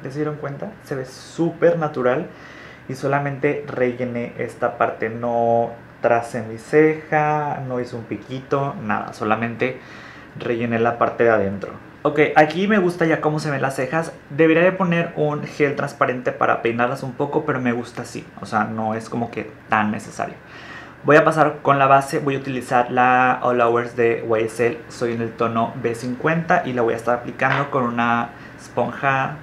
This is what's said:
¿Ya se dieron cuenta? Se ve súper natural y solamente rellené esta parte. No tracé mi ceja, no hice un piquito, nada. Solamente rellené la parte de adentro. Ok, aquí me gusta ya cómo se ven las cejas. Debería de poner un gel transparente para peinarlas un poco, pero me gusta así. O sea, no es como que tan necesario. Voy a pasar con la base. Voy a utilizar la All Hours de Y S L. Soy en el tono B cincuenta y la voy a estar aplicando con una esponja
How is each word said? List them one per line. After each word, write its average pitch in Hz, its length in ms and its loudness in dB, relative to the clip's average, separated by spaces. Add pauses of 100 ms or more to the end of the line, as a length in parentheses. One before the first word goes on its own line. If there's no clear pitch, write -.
¿Ya 139 60 -8
se 131 80 -8
dieron 151 200 -2
cuenta? 139 340 -8 (140)
Se 147 100 -6
ve 127 100 -6
súper 165 720 2
natural 147 480 0 (640)
y 135 80 -6
solamente 139 720 0
rellené 120 720 -2
esta 120 400 -4
parte. 113 300 -6
No 117 600 0 (320)
tracé 117 420 -2
mi 110 140 -10
ceja, 151 1080 0
no 127 140 -4
hice 123 120 -8
un 113 120 -10
piquito, 131 760 -4
nada. 107 300 -4
Solamente 117 680 -2 (580)
rellené 117 400 -2
la 117 180 2
parte 117 280 2
de 117 40 6
adentro. 101 440 0 (300)
Ok, 147 180 2 (160)
aquí 160 320 0
me 214 80 4
gusta 175 280 2
ya 160 140 2
cómo 151 200 0
se 151 120 -4
ven 139 100 -2
las 135 140 -2
cejas. 160 380 -2 (160)
Debería 160 340 6
de 185 80 6
poner 170 460 0
un 147 260 0
gel 143 320 0
transparente 131 560 0
para 117 300 2
peinarlas 120 420 0
un 131 80 -8
poco, 147 340 -2
pero 131 140 -2
me 123 140 0
gusta 120 300 -6
así. - 220 -12 (140)
O - 60 -10
sea, 107 180 0
no 110 320 -4
es 110 140 -8
como 117 200 -4
que - 220 -8 (160)
tan 107 240 2
necesario. 104 440 -6 (680)
Voy 143 140 8
a 160 80 6
pasar 151 360 4
con 139 180 4
la 135 80 6
base. 139 320 4
Voy 139 160 0
a 135 40 -4
utilizar 127 520 0
la 127 520 4
All 123 160 2
Hours 117 380 2
de 117 280 2
Y 113 200 2
S 117 220 0
L. 117 100 0 (100)
Soy 120 240 -4
en 113 100 -2
el 113 120 -4
tono 117 400 0 (100)
B 117 120 0
cincuenta 160 720 0
y 131 60 -6
la 123 100 0
voy 117 120 2
a 117 40 -2
estar 117 160 0
aplicando 131 580 -2
con 135 120 2
una 120 460 0 (280)
esponja 135 840 -2